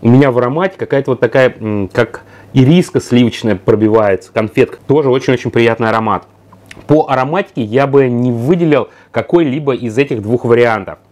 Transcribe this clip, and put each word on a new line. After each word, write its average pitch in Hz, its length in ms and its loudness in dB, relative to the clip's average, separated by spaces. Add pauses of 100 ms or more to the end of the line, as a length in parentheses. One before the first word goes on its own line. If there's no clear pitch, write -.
у 113 60 4
меня 135 200 6
в 120 80 -2
аромате 151 400 -2
какая-то 139 320 -4
вот 123 100 -4
такая, 127 400 2
м, 104 320 -4
как - 300 -4 (320)
ириска 135 480 2
сливочная 117 540 0
пробивается. 107 760 0
Конфетка. 110 540 -2
Тоже 139 240 0
очень-очень 127 400 -2
приятный 113 400 0
аромат. 110 380 -2 (600)
По 156 220 2
ароматике 143 540 -2
я 131 240 0
бы 135 220 2
не 123 220 -2
выделил 139 580 0 (220)
какой-либо 143 640 0
из 117 240 -6
этих 135 240 -2
двух 117 240 -2
вариантов. 113 540 0 (120)